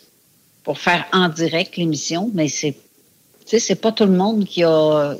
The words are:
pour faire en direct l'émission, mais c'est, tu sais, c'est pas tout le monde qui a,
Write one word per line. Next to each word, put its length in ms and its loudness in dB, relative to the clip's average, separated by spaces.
pour 160 -6
faire 320 0
en 160 2
direct 480 -2
l'émission, 580 -2
mais 140 0
c'est, 260 -4
tu 60 -20
sais, 120 2
c'est 160 -2
pas 160 0
tout 140 2
le 60 6
monde 340 2
qui 180 -2
a, 560 2